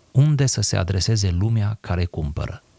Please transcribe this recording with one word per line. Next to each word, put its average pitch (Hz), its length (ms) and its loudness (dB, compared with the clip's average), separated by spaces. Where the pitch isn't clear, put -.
unde 143 340 4
să 123 160 0
se 104 160 -2
adreseze 95 540 0
lumea 107 480 0
care 90 260 -2
cumpără. 76 580 -6